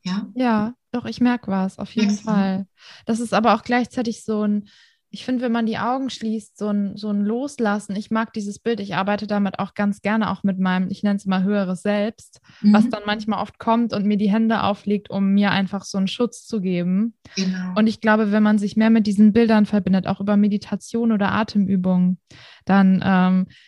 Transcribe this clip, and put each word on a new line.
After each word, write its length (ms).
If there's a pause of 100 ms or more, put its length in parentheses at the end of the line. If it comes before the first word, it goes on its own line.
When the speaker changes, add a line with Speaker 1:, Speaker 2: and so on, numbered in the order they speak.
Speaker 1:
ja? 320
Speaker 2:
Ja, 400 (160)
doch, 140
ich 160
merk 260
was, 320
auf 160
jeden 140
Speaker 1:
Merkst 180
du? 40
Speaker 2:
Fall. 360 (400)
Das 140
ist 120
aber 220
auch 80
gleichzeitig 640
so 180
ein, 260 (460)
ich 120
finde, 160
wenn 100
man 140
die 100
Augen 320
schließt, 480
so 140
ein, 260
so 140
ein 100
Loslassen. 760
Ich 140
mag 220
dieses 260
Bild, 220
ich 140
arbeite 320
damit 320
auch 160
ganz 260
gerne, 300
auch 120
mit 160
meinem, 320
ich 120
nenn's 240
mal 180
höheres 380
Selbst, 580 (220)
Speaker 1:
Mhm. 100
Speaker 2:
was 160
dann 160
manchmal 380
oft 160
kommt 340
und 140
mir 100
die 140
Hände 320
auflegt, 480
um 240
mir 160
einfach 340
so 140
einen 100
Schutz 380
zu 160
geben. 520 (220)
Speaker 1:
Genau. 380
Speaker 2:
Und 140
ich 120
glaube, 320
wenn 100
man 160
sich 180
mehr 120
mit 180
diesen 280
Bildern 320
verbindet, 400
auch 140
über 180
Meditation 760
oder 200
Atemübungen, 840 (460)
dann, 400
ähm, 420 (220)